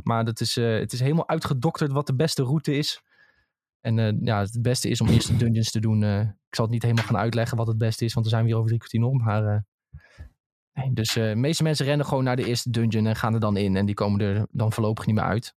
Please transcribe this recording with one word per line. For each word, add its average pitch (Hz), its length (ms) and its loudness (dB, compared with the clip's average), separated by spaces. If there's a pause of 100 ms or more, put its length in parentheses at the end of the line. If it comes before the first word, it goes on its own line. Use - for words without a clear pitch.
Maar 113 220 0
dat 113 140 -4
is, - 180 -2
eh, 117 220 2
het 107 140 -4
is 123 60 -6
helemaal 147 280 0
uitgedokterd 156 640 -2
wat 143 160 0
de 135 80 0
beste 147 280 0
route 147 340 0
is. - 240 -4 (800)
En, 113 180 0
eh, 107 220 2
ja, 110 180 0
het 110 220 -2
beste 120 280 0
is 117 120 0
om 113 60 2
eerst 113 200 4
de - 100 2
dungeons 113 340 2
te 110 80 -2
doen. 107 240 2
Eh, 104 160 2
ik - 360 -6
zal 120 100 0
het 113 80 -2
niet 117 100 -2
helemaal 117 220 2
gaan 113 120 0
uitleggen 117 400 0
wat 113 100 0
het 113 100 0
beste 113 280 -2
is, 113 80 -2
want 117 120 0
dan 110 80 0
zijn 113 100 2
we 117 60 2
hier 113 80 0
over 113 120 0
drie 117 100 0
kwartier - 220 -4
nog. 123 120 0 (120)
Maar, 107 200 2
eh, 104 140 0 (1120)
nee, 131 200 -2
dus, 110 220 -2
eh, 113 140 0
de 107 60 -2
meeste 143 280 0
mensen 151 220 0
rennen 143 200 0
gewoon 131 180 0
naar 127 120 0
de 123 100 -2
eerste 120 240 -2
dungeon 113 360 2
en 110 100 2
gaan 113 180 0
er 117 60 0
dan 104 180 0
in. 98 180 2
En 98 100 2
die 101 100 0
komen 101 260 0
er 104 300 0
dan 110 200 0
voorlopig 110 340 -2
niet 110 100 2
meer 104 80 2
uit. 95 340 -2